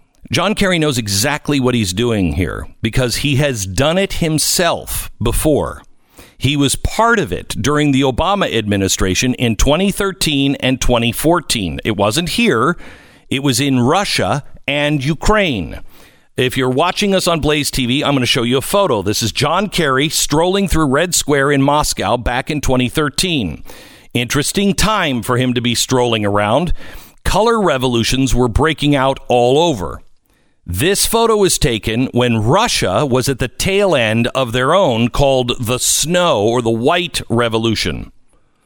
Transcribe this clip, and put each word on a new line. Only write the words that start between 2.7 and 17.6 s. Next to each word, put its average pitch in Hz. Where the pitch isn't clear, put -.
because 117
he 143
has 131
done 135
it 196
himself 156
before. 117
He 143
was 135
part 226
of 95
it -
during 147
the 131
Obama 160
administration 101
in 117
twenty 180
thirteen 147
and 127
twenty 117
fourteen. 117
It 107
wasn't 110
here. 170
It 135
was 127
in 135
Russia 139
and 147
Ukraine. 143
If 127
you're 127
watching 180
us 180
on 165
Blaze 147